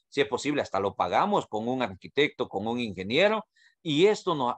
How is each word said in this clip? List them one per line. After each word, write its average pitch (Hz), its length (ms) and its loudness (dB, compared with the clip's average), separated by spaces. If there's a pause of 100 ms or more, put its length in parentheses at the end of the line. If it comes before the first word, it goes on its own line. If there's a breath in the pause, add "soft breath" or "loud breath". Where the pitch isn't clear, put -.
Si - 120 -4
es 131 60 4
posible, 135 360 -2
hasta 98 180 -4
lo 98 140 -2
pagamos 135 520 0
con 110 220 -6
un 127 140 -2
arquitecto, 120 680 -2
con 98 180 -6
un 120 140 -2
ingeniero, 123 680 0 (360 soft breath)
y 160 240 4
esto 190 280 2
nos 123 240 -2